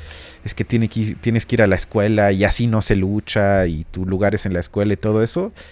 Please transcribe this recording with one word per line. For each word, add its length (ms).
"Es 100
que 100
tiene 240
que, 320
tienes 260
que 100
ir 60
a 40
la 100
escuela 560
y 120
así 220
no 160
se 140
lucha 680
y 180
tu 220
lugar 280
es 120
en 80
la 60
escuela", 340
y 20
todo 260
eso. 300